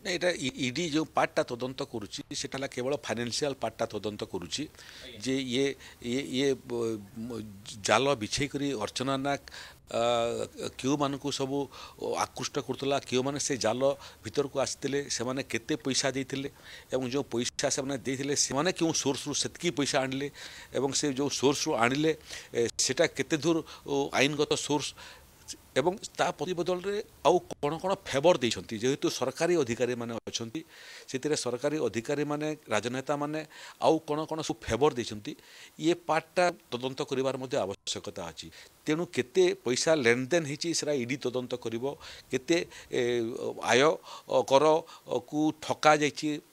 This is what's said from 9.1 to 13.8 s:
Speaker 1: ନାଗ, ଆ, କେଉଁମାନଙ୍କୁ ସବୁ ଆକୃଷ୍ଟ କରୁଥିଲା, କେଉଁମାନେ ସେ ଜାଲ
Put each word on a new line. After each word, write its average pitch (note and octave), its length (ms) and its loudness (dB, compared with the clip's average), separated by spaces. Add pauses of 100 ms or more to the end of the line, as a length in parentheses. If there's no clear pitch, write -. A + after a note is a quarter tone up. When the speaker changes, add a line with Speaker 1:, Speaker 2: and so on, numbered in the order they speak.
Speaker 1:
ନାଗ, C#3 240 -2 (520)
ଆ, A2+ 80 2 (760)
କେଉଁମାନଙ୍କୁ C#3 560 0
ସବୁ C#3 260 -2 (600)
ଆକୃଷ୍ଟ - 420 -4
କରୁଥିଲା, C3+ 400 -2
କେଉଁମାନେ C3 400 -2
ସେ - 180 -2
ଜାଲ A2 240 0 (440)